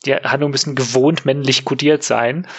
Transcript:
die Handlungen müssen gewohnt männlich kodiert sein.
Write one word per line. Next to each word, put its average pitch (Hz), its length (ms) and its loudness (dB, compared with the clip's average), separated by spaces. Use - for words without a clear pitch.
die 135 100 2
Handlungen 143 360 -2
müssen 139 240 -4
gewohnt 131 500 2
männlich 135 400 0
kodiert 147 380 2
sein. 120 440 0